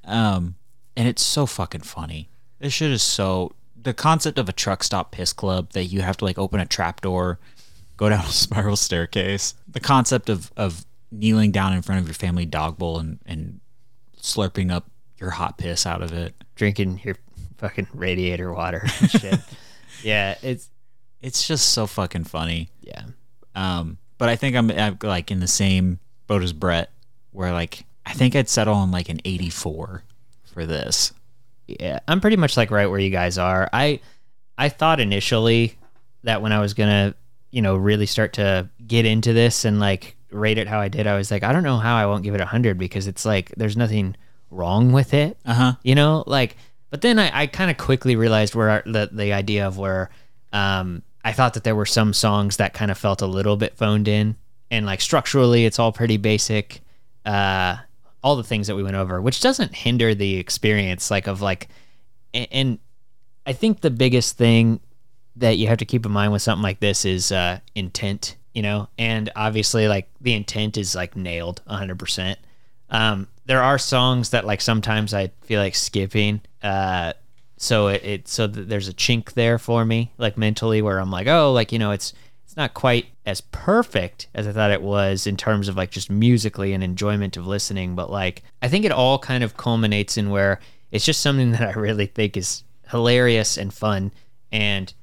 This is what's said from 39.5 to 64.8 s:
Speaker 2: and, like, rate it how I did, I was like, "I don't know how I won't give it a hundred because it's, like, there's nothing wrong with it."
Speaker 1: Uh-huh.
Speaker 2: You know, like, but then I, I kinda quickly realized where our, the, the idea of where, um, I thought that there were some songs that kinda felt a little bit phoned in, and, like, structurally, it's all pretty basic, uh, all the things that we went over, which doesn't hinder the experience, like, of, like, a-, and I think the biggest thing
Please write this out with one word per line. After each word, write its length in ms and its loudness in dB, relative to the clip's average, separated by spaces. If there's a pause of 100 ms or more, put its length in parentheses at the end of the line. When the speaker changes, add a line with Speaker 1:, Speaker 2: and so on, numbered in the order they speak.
Speaker 2:
and, 140 4
like, 360 0 (160)
rate 260 2
it 100 -2
how 120 -2
I 80 0
did, 200 -2
I 100 2
was 140 -2
like, 120 -2
"I 80 2
don't 120 2
know 140 2
how 180 2
I 100 2
won't 180 0
give 120 -2
it 60 0
a 40 0
hundred 320 0
because 300 -4
it's, 180 -8
like, 320 0
there's 180 -2
nothing 400 0 (340)
wrong 420 2
with 220 4
it." 320 0
Speaker 1:
Uh-huh. 280 2 (100)
Speaker 2:
You 120 4
know, 320 4
like, 280 0 (340)
but 120 -8
then 180 4
I, 220 2
I 60 0
kinda 260 -2
quickly 420 2
realized 400 2
where 140 4
our, 160 2
the, 260 0
the 220 -2
idea 340 0
of 100 -6
where, 320 -2 (440)
um, 480 0 (220)
I 100 -2
thought 220 2
that 80 -8
there 120 2
were 100 0
some 280 2
songs 440 2
that 160 0
kinda 220 -2
felt 260 -2
a 60 -2
little 300 0
bit 180 -4
phoned 320 2
in, 300 2 (340)
and, 140 0
like, 160 -4
structurally, 640 4
it's 140 0
all 120 4
pretty 260 2
basic, 640 0 (440)
uh, 520 0 (460)
all 120 4
the 80 -4
things 240 -2
that 80 -4
we 80 -2
went 120 -4
over, 260 -2
which 200 0
doesn't 340 2
hinder 400 2
the 220 0
experience, 760 0
like, 160 0
of, 140 -4
like, 280 -2 (640)
a-, 180 -4
and 280 0 (640)
I 80 -4
think 280 0
the 100 2
biggest 460 2
thing 420 6 (560)